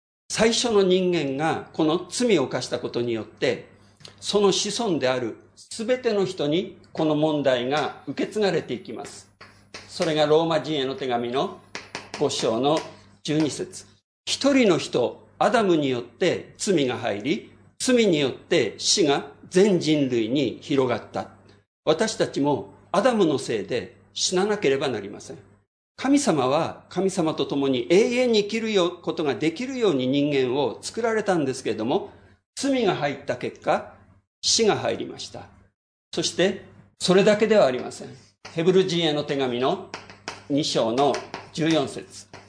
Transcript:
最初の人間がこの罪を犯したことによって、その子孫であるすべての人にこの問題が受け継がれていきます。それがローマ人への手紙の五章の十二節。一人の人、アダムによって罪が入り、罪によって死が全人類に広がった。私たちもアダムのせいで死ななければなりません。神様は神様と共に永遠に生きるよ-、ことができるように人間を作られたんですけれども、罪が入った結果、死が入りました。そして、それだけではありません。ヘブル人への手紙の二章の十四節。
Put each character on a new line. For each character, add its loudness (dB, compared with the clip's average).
最 2
初 0
の 4
人 2
間 -2
が -2
こ 0
の 0
罪 0
を 0
犯 -4
し -10
た -4
こ -6
と -4
に -2
よ -4
っ -14
て、 -4
そ 0
の 6
子 -2
孫 0
で 0
あ 0
る -6
す -12
べ 0
て -2
の 2
人 -2
に -2
こ -2
の 2
問 2
題 2
が -2
受 -4
け -10
継 -4
が 2
れ 0
て -10
い -6
き -14
ま -12
す。 -18
そ -6
れ 0
が 4
ロ 6
ー 0
マ 0
人 -4
へ -2
の -4
手 -6
紙 -2
の -2
五 0
章 0
の 2
十 0
二 2
節。 -10
一 0
人 4
の 4
人、 -2
ア 4
ダ 4
ム 4
に 0
よ -2
っ -6
て -4
罪 2
が -2
入 -4
り、 -4
罪 4
に 4
よ 2
っ -4
て 0
死 2
が 2
全 4
人 2
類 0
に 0
広 0
が 0
っ -12
た。 -8
私 0
た 0
ち -4
も -2
ア 2
ダ 2
ム 4
の 2
せ -4
い -10
で -6
死 -2
な 2
な 0
け 0
れ 4
ば -2
な -4
り -10
ま -14
せ -16
ん。 -18
神 2
様 2
は -2
神 -2
様 -2
と -2
共 0
に 0
永 4
遠 2
に 4
生 -8
き -4
る -2
よ-、 2
こ -4
と -4
が 0
で -2
き -8
る -8
よ 2
う 2
に 0
人 2
間 0
を -2
作 -8
ら 0
れ 0
た 0
ん 0
で 0
す -12
け -2
れ -4
ど -4
も、 -2
罪 0
が 2
入 -2
っ -14
た -4
結 -8
果、 -2
死 2
が 4
入 -2
り -8
ま -12
し -14
た。 -16
そ -2
し -4
て、 0
そ 2
れ 6
だ 6
け 2
で 4
は 6
あ 2
り -4
ま -10
せ -14
ん。 -14
ヘ -2
ブ 6
ル 6
人 0
へ 2
の -2
手 -4
紙 -2
の -2
二 2
章 0
の 4
十 0
四 2
節。 -14